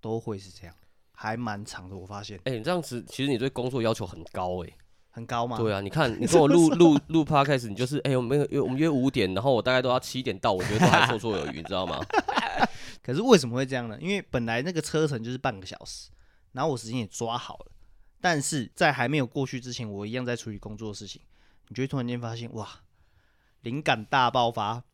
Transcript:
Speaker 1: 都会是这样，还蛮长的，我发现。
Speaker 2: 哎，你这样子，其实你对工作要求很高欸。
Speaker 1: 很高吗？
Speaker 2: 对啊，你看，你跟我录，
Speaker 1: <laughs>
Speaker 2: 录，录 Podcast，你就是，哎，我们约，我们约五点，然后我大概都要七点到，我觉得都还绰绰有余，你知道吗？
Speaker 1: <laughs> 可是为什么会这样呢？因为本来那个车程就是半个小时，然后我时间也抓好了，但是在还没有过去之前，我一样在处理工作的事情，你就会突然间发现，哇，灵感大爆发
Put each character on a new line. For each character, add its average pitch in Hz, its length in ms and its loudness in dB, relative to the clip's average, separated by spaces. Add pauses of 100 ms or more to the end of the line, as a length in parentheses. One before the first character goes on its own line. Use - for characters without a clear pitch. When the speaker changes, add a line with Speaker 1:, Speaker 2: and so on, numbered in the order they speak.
Speaker 1:
都 113 180 -4
会 110 180 -6
是 95 140 -16
这 90 160 -20
样， 82 80 -20 (360)
还 110 240 -6
蛮 107 300 -6
长 92 240 -14
的， 98 60 -12
我 92 100 -12
发 101 160 -12
现。 101 220 -14
Speaker 2:
哎， 135 140 -4
你 110 60 -8
这 151 60 -4
样 180 120 0
子， 120 260 -8
其 - 180 -4
实 143 60 0
你 123 60 2
对 117 120 0
工 123 200 -4
作 127 120 -2
要 113 120 2
求 110 120 -4
很 85 260 -14
高 90 320 -4
欸。 - 100 -14 (440)
Speaker 1:
很 117 80 -12
高 120 220 -4
吗？ 120 100 -6
Speaker 2:
对 110 160 0
啊， 98 80 -2
你 98 80 -6
看， 135 320 0
你 - 60 0
跟 170 120 8
我 143 80 8
录， 165 260 8
Speaker 1:
<laughs> 170 40 0
Speaker 2:
录， 160 300 8
录 160 180 2
Podcast， 139 420 2
你 101 60 -8
就 123 140 -2
是， 143 160 -2
哎， 135 120 2
我 127 60 2
们 135 300 2
约， 135 100 2
我 - 60 2
们 127 100 0
约 160 100 4
五 135 220 4
点， 95 240 2
然 98 100 0
后 139 80 4
我 117 80 4
大 127 140 0
概 127 80 4
都 127 80 0
要 127 100 4
七 - 220 -6
点 113 160 -4
到， 104 160 2
我 92 100 0
觉 101 140 0
得 - 20 2
都 180 60 8
还 160 220 6
绰 120 100 0
绰 110 140 -2
有 80 160 -2
余， 62 100 -8
你 82 60 -10
知 87 100 -8
道 92 140 -2
吗？ 71 120 -6 (500)
Speaker 1:
<laughs> - 520 -4
可 - 140 -8
是 175 80 -2
为 247 120 10
什 131 140 4
么 117 60 -6
会 135 100 0
这 131 100 -6
样 120 140 -4
呢？ 104 100 -10
因 160 100 -6
为 202 200 -2
本 120 160 -2
来 113 160 -2
那 170 100 -4
个 165 80 -2
车 156 280 0
程 127 160 -4
就 120 80 -8
是 131 80 -6
半 117 200 -4
个 90 60 -16
小 - 100 -12 (100)
时， - 260 -16 (400)
然 131 120 -4
后 165 60 2
我 131 80 -2
时 107 100 -10
间 120 120 -4
也 107 80 -4
抓 117 280 -4
好 - 220 -8
了， - 140 -18 (500)
但 170 180 2
是 135 360 -4
在 156 180 4
还 123 140 0
没 151 100 2
有 131 80 2
过 135 180 -4
去 127 160 -6
之 123 140 -10
前， 113 180 -8
我 101 140 -6
一 107 60 -8
样 127 120 -4
在 120 120 -2
处 113 160 -10
理 101 80 -10
工 107 180 -12
作 107 120 -8
的 101 40 -10
事 101 140 -14
情， - 120 -16 (500)
你 107 60 -14
就 120 60 -4
会 135 60 0
突 139 100 -4
然 120 100 -2
间 120 140 -4
发 117 140 -8
现， 117 180 -10
哇， 107 140 -8 (960)
灵 127 200 -4
感 117 240 2
大 127 240 4
爆 120 220 2
发 113 320 -4 (100)